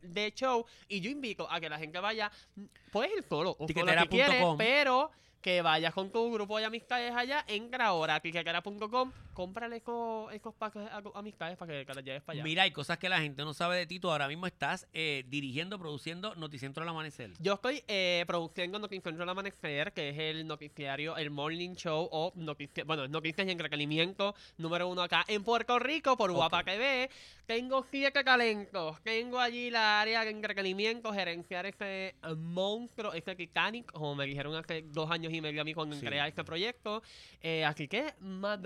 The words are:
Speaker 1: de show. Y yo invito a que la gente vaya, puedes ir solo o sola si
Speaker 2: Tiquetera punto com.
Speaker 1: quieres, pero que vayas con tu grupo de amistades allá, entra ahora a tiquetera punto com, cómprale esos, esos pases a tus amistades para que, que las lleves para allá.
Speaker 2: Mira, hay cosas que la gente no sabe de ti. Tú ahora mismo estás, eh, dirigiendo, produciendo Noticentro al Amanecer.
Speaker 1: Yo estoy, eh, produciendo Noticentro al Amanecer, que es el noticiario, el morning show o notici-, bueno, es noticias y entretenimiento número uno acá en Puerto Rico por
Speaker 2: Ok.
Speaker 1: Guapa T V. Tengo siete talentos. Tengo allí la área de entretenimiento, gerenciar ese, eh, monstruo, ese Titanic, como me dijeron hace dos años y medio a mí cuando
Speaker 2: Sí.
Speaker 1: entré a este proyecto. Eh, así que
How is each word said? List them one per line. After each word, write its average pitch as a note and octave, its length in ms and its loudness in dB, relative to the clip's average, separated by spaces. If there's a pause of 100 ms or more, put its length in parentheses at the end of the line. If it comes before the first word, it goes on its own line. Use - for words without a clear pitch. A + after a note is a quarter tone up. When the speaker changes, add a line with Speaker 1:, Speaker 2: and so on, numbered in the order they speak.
Speaker 1:
de G3+ 340 -2
show. B3 300 2 (200)
Y G3+ 140 -4
yo F#3+ 80 -2
invito A3+ 420 -6
a E3+ 100 -2
que D#3+ 100 -6
la D3+ 80 -6
gente D#3+ 200 -6
vaya, G#3 320 -2 (640)
puedes B3+ 240 2
ir F4 100 -2
solo E3 260 2
o D#3 140 -6
sola - 20 -4
si E3 40 0
Speaker 2:
Tiquetera E3+ 320 6
punto F3+ 120 0 (100)
com. F3+ 320 6
Speaker 1:
quieres, A#3 180 6
pero C#4 340 4 (300)
que F3+ 220 2
vayas D#3+ 300 4
con F#3+ 180 -4
tu A#3 220 2
grupo G#3 260 -2
de A3 60 0
amistades A#3+ 500 -2
allá, C4 340 0
entra A#3 400 -2
ahora D#3 260 4
a D#3 60 2
tiquetera E3+ 420 -2
punto G#3 260 -6
com, B3+ 240 0 (220)
cómprale A3+ 420 -6
esos, A3+ 560 -6
esos G#3+ 220 -12
pases G#3+ 360 -8
a G#3 120 -12
tus G3+ 120 -14
amistades F#3+ 440 -10
para E3+ 120 -10
que, C#3 140 -6
que C3+ 80 -12
las C3+ 100 -10
lleves C3+ 200 -8
para D#3+ 140 -10
allá. - 80 -6
Speaker 2:
Mira, E3 180 4
hay F#3+ 80 6
cosas D3 260 -4
que F#3 140 -2
la F3+ 100 4
gente D3 220 -4
no D3+ 100 -6
sabe F3 240 0
de F3+ 100 0
ti. F3+ 140 -10
Tú F3 100 0
ahora D3 160 2
mismo E3 200 -6
estás, F3 480 -4
eh, D3+ 340 -2
dirigiendo, C#3+ 500 -4
produciendo E3+ 580 -8
Noticentro D3 460 -8
al E3+ 60 -4
Amanecer. D#3 420 -8 (100)
Speaker 1:
Yo F#3 140 2
estoy, B3+ 340 -4
eh, F3+ 380 4
produciendo F3 520 -2
Noticentro F#3 440 -6
al F3+ 60 -4
Amanecer, F#3 640 -2
que D3+ 160 -2
es C#3+ 100 -6
el D#3+ 280 0
noticiario, D3 720 -4
el D3+ 100 0
morning D#3+ 460 -2
show E3 360 0
o D#3+ 260 0
notici-, D3+ 500 -6
bueno, D3+ 180 0
es C3+ 60 -6
noticias D#3+ 360 0
y F#3 40 0
entretenimiento E3 840 2 (220)
número E3+ 320 0
uno F3+ 140 0
acá F3 260 2
en G#3 160 0
Puerto A#3 340 4
Rico C4 380 2
por G3+ 140 4
Speaker 2:
Ok. F3 60 2
Speaker 1:
Guapa E3+ 280 4
T F#3+ 140 0
V. C4 320 2 (340)
Tengo B3+ 460 0
siete C#4 340 2
talentos. G#3 800 4
Tengo A#3+ 360 0
allí A#3+ 300 2
la G#3+ 320 6
área A3+ 240 4
de A3 60 -2
entretenimiento, G#3+ 840 0
gerenciar F3 540 -2
ese, G3 560 -6
eh, D#3+ 120 -4
monstruo, G3 800 -2
ese E3 220 -6
Titanic, F3+ 580 -2
como D3+ 220 -2
me C#3+ 100 0
dijeron C#3 300 -4
hace D#3+ 320 -4
dos D#3 240 -2
años E3 240 -2
y E3 80 -2
medio D3+ 180 -4
a D3 40 0
mí D#3 100 -4
cuando D3+ 220 -4
Speaker 2:
Sí. C#3+ 100 -8
Speaker 1:
entré C#3 140 0
a D3 80 0
este D#3 160 -6
proyecto. G#3 580 -6 (400)
Eh, D#3+ 220 0
así D3+ 240 0
que C#4+ 260 -2 (520)